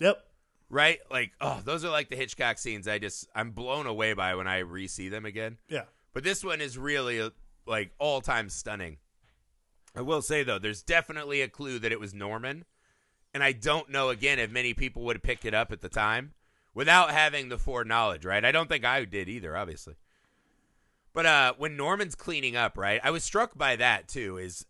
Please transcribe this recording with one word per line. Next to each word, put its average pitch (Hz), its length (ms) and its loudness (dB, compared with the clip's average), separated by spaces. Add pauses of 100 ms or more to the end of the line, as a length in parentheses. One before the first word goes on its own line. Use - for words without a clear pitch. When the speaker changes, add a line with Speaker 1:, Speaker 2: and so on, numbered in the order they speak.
Speaker 1:
Yep. 190 180 2 (520)
Speaker 2:
Right? 151 300 4 (100)
Like, 123 220 -2 (100)
oh, 139 220 -2
those 156 200 -4
are, 170 60 -2
like, 151 180 0
the 131 80 -8
Hitchcock 123 400 -2
scenes 104 320 -8
I 104 100 0
just, 101 360 -8
I'm 110 160 -4
blown 127 360 -4
away 110 280 0
by 92 220 0
when 92 100 -4
I 95 140 0
re-see 92 500 -8
them 107 160 -8
again. 110 320 -8 (100)
Speaker 1:
Yeah. 131 160 -6 (300)
Speaker 2:
But 135 100 -8
this 190 180 -2
one 160 200 -4
is 127 160 -8
really, 131 420 -2
uh, 110 100 -2 (360)
like, 107 320 -4
all-time 135 500 0
stunning. 90 480 -10 (960)
I 123 60 -10
will 147 220 0
say, 151 200 0
though, 117 160 0
there's 104 240 -6
definitely 151 600 0
a 131 60 -2
clue 135 320 -8
that 110 120 0
it 107 80 -4
was 101 140 -10
Norman. 113 500 -8 (680)
And 139 100 0
I 135 80 6
don't 147 380 0
know, 135 180 2
again, 127 300 2
if 110 120 0
many 123 220 -2
people 123 300 -4
would 120 140 0
have - 60 -12
picked 120 220 -2
it 107 80 -2
up 113 200 2
at 104 100 -10
the 92 80 -8
time 113 420 0 (400)
without 160 380 8
having 147 400 2
the 120 80 -6
foreknowledge, 113 680 2
right? 98 180 2
I 127 100 6
don't 160 180 2
think 127 160 -2
I 131 180 2
did 95 240 -6
either, 92 260 -8
obviously. 82 420 -8 (1160)
But, 165 120 2
uh, 135 320 8
when 147 180 -4
Norman's 175 380 0
cleaning 135 420 -4
up, 113 220 0
right, 101 260 2
I 139 60 4
was 165 120 0
struck 233 340 0
by 135 200 2
that, 113 320 4
too, 98 300 -6
is 92 320 -8